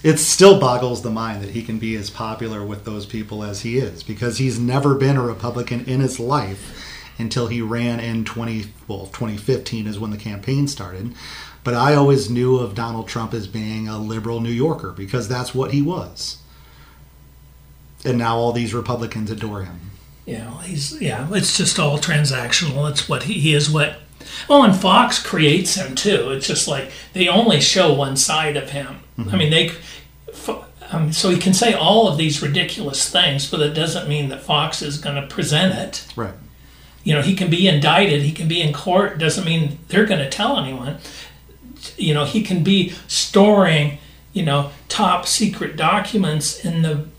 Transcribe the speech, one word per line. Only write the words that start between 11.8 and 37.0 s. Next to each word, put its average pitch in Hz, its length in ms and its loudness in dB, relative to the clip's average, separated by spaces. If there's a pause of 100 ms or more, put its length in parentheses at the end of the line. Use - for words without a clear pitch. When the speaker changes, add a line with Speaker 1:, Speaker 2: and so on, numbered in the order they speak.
Speaker 1:
always 139 380 4
knew 123 260 2
of 113 160 -4
Donald 117 340 -6
Trump 113 280 -6
as 104 100 -6
being 110 420 -6
a 110 120 -8
liberal 113 400 -6
New 117 100 -4
Yorker, 120 420 -2
because 104 360 -6
that's 123 260 -6
what 131 180 -2
he 143 120 2
was. 151 540 -6 (1700)
And 123 140 0
now 117 200 0
all 117 140 2
these 117 220 -2
Republicans 113 560 -4
adore 104 320 -8
him. 90 300 -14 (340)
Speaker 2:
Yeah, - 240 -12
well, 165 100 -14
he's, 175 400 -8
yeah, 131 320 -4
it's - 240 0
just - 220 0
all 151 220 2
transactional. 143 880 0
It's - 180 -4
what - 160 -4
he, 185 100 -4
he 151 200 2
is 147 160 4
what, 151 280 0 (520)
oh, 285 140 10
and 190 120 8
Fox 208 460 4
creates 165 540 2
him 131 180 -6
too. 160 380 0
It's 135 160 -4
just 147 200 -2
like, 135 240 -4 (220)
they 185 140 2
only 185 320 6
show 170 340 4
one 135 240 0
side 156 380 0
of 135 160 -4
him. 139 300 -10 (160)
Speaker 1:
Mm-hmm. 107 120 -6
Speaker 2:
I - 80 0
mean, 151 140 2
they, 165 200 2 (600)
Fo-, - 340 -10 (260)
um, 160 220 0
so - 160 2
he 175 80 4
can 185 160 4
say 233 200 4
all 202 340 6
of 151 100 0
these 160 240 0
ridiculous 147 680 -2
things, 160 400 0
but 156 120 -2
it 147 120 2
doesn't 160 360 -4
mean 143 200 -2
that - 140 -10
Fox 156 380 -2
is 147 160 -6
gonna 139 280 -6
present 170 480 2
it. - 320 -8 (100)
Speaker 1:
Right. 101 180 -6 (680)